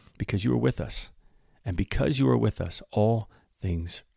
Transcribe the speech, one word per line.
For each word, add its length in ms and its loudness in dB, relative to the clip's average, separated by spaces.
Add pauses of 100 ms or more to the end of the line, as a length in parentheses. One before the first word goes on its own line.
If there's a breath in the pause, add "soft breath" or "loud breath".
(180 soft breath)
because 260 -2
you 80 2
are 60 2
with 220 2
us. 300 -8 (540)
And 120 -2
because 420 0
you 100 4
are 80 4
with 240 0
us, 300 -6
all 400 2 (300 soft breath)
things 420 -4 (140)